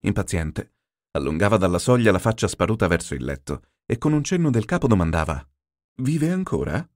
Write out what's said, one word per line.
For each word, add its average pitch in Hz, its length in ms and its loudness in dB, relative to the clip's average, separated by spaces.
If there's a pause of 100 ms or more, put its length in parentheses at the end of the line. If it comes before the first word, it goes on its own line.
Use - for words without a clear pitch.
Impaziente, 92 680 -4 (380)
allungava 78 440 2
dalla 90 240 2
soglia 120 320 4
la 107 80 2
faccia 110 260 0
sparuta 98 400 0
verso 82 280 0
il 64 100 -8
letto 69 380 -8 (220)
e 113 140 -4
con 151 140 0
un 151 100 0
cenno 170 280 0
del 117 140 0
capo 165 220 -2
domandava: 80 580 2 (580)
«Vive 156 280 0
ancora?» 170 640 -4